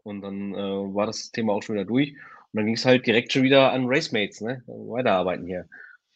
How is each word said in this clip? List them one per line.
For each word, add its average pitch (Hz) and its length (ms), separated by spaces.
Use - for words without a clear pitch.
und 101 200
dann, 98 320
äh, 98 400
war 101 120
das - 240
Thema 110 220
auch 104 100
schon 110 140
wieder 98 100
durch 135 280
und - 400
dann 107 120
ging's 113 180
halt 127 220
direkt 113 260
schon 135 120
wieder 135 280
an 127 140
Racemates, 123 540
ne? 127 260
Weiterarbeiten 107 800
hier. 87 220